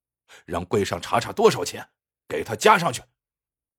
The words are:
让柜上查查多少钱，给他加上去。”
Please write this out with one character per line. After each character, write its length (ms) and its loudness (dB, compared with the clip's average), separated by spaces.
让 180 -6
柜 180 0
上 200 -4
查 180 0
查 120 -8
多 180 6
少 120 -2
钱， 280 -10
给 160 -6
他 140 -6
加 220 4
上 120 -2
去。” 120 -8